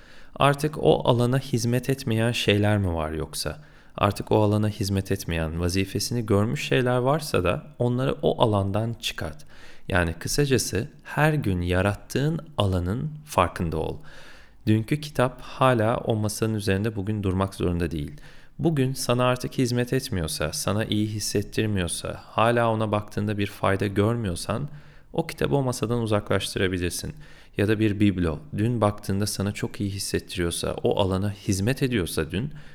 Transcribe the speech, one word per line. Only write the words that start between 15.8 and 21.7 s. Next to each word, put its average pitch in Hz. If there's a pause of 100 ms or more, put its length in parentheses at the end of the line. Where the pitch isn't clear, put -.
o -
masanın 107
üzerinde 104
bugün 104
durmak 95
zorunda 87
değil. 76 (480)
Bugün 139
sana 123
artık 127
hizmet 120
etmiyorsa, 85
sana 101
iyi 107
hissettirmiyorsa, 104